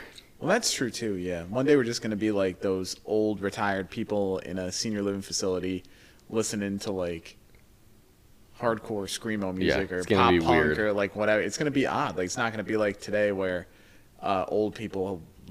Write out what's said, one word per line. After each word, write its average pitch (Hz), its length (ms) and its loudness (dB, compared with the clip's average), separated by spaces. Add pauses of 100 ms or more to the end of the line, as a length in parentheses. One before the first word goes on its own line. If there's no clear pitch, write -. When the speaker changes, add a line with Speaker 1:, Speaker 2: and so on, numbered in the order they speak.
(400)
Speaker 1:
Well, 139 100 -2
that's 226 240 2
true, 123 160 -2
too, 107 280 -4
yeah. 90 260 -4
One 117 240 0
day 147 80 8
we're 135 80 6
just 117 180 -2
gonna 110 140 -2
be, 107 160 2
like, 95 300 0
those 92 340 -2 (100)
old 107 360 2
retired 98 500 -2
people 101 480 -2
in 92 180 -8
a 92 140 -4
senior 107 320 -2
living 98 180 0
facility 92 600 -2 (480)
listening 104 480 -2
to, 107 120 -6
like, 87 460 -6 (1200)
hardcore 110 480 -2
screamo 107 360 -4 (100)
Speaker 2:
Yeah, 82 240 2
Speaker 1:
music 95 140 -2
or 92 60 -2
Speaker 2:
it's 90 100 -4
gonna 98 160 6
Speaker 1:
pop 87 80 6
Speaker 2:
be 87 80 6
Speaker 1:
punk 80 100 0 (140)
Speaker 2:
weird. 76 160 2
Speaker 1:
or, 107 140 2
like, 101 220 0
whatever. 107 280 2
It's 101 160 -4
gonna 151 120 0
be 135 140 2
odd. 104 320 -2
Like, 92 80 0
it's 90 120 -6
not 117 140 0
gonna 107 120 -6
be 107 140 -2
like 104 220 0
today 104 320 2
where, 92 360 -2 (520)
uh, 95 280 0
old 107 260 0
people, 95 480 -4 (300)